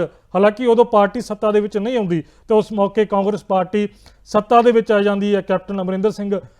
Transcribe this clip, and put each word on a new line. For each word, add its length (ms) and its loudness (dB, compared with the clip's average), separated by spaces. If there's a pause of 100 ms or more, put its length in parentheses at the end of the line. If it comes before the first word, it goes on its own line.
(340)
ਹਾਲਾਂਕਿ 320 0
ਉਦੋਂ 180 4
ਪਾਰਟੀ 360 2
ਸੱਤਾ 320 -4
ਦੇ 80 2
ਵਿੱਚ 180 -4
ਨਹੀਂ 180 -4
ਆਉਂਦੀ, 260 -2 (260)
ਤਾਂ 80 2
ਉਸ 160 0
ਮੌਕੇ 320 0
ਕਾਂਗਰਸ 400 -2
ਪਾਰਟੀ 440 -2 (360)
ਸੱਤਾ 380 2
ਦੇ 100 4
ਵਿੱਚ 200 0
ਆ 80 2
ਜਾਂਦੀ 340 0
ਹੈ। 60 0
ਕੈਪਟਨ 400 -4
ਅਮਰਿੰਦਰ 300 -2
ਸਿੰਘ 300 -6 (200)